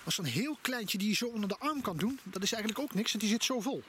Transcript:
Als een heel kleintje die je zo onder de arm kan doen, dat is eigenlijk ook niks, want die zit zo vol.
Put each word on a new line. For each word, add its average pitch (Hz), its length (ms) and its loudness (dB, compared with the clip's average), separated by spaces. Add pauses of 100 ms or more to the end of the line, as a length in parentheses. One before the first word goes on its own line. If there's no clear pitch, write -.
Als - 140 -2
een 180 80 -2
heel 208 360 0
kleintje 233 360 -2
die 196 100 0
je 214 80 4
zo 240 100 0
onder 220 240 -2
de 196 100 0
arm 285 220 0
kan 190 160 -2
doen, 240 260 2
dat 190 200 -6
is 202 80 2
eigenlijk 220 320 -2
ook - 100 -4
niks, 214 180 2
want 208 120 0
die 208 100 6
zit 226 100 2
zo 254 180 2
vol. 190 280 -2